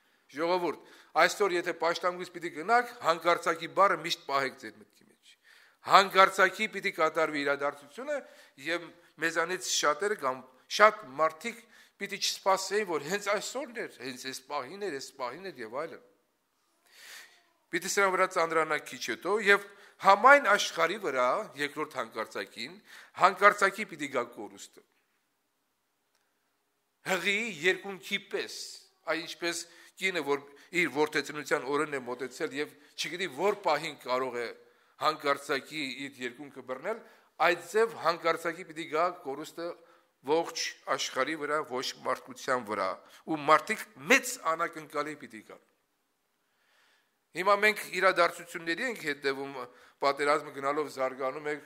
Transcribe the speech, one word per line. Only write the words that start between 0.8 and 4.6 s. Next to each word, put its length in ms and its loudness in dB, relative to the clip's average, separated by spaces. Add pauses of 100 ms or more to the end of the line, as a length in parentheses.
այսօր 380 4
եթե 240 -4
պաշտամունքից 500 -2
պիտի 240 -8
գնաք, 380 0 (100)
հանկարծակի 720 2
բառը 300 4
միշտ 180 -6
պահեք 380 -2